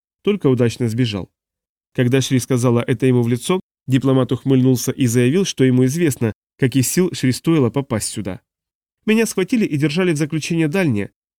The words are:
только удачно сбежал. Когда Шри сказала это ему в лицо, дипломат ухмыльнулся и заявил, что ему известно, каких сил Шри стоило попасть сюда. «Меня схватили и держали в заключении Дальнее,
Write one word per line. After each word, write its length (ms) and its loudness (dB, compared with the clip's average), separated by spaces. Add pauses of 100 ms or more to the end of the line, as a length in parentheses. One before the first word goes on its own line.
(240)
только 240 0
удачно 400 0
сбежал. 440 -4 (640)
Когда 280 2
Шри 180 0
сказала 460 0
это 200 -2
ему 160 2
в 60 -2
лицо, 320 -2 (280)
дипломат 440 2
ухмыльнулся 600 0
и 160 0
заявил, 380 2
что 180 -2
ему 220 4
известно, 480 -2 (240)
каких 280 2
сил 280 0
Шри 180 -2
стоило 380 0
попасть 380 -4
сюда. 340 -10 (640)
«Меня 200 2
схватили 400 -2
и 120 -2
держали 360 0
в 40 -4
заключении 500 -2
Дальнее, 440 -2 (280)